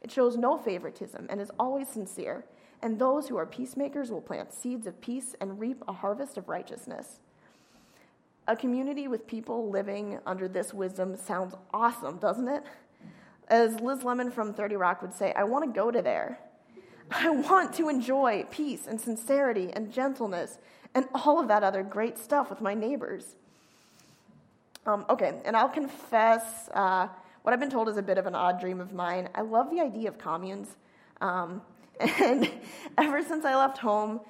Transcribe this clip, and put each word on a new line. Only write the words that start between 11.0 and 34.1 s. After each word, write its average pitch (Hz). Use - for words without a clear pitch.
sounds 185
awesome, 196
doesn't 214
it? 285
As 226
Liz 254
Lemon 247
from 214
Thirty 208
Rock 185
would 185
say, -
"I 202
wanna 277
go 220
to 233
there. 113
I -
want 339
to 320
enjoy 254
peace 294
and 220
sincerity 226
and 220
gentleness 240
and 254
all 285
of 240
that 208
other 190
great 214
stuff 285
with 202
my 202
neighbors." 220
Um, 208
okay, 196
and 220
I'll 240
confess, 226
uh, 185
what 233
I've 247
been 277
told 226
is 208
a 202
bit 190
of 190
an 180
odd 180
dream 185
of 190
mine. 180
I -
love 226
the 339
idea 220
of -
communes. 190
Um, 180
<laughs> -
and 254
ever 294
since 311
I 269
left 269
home, 214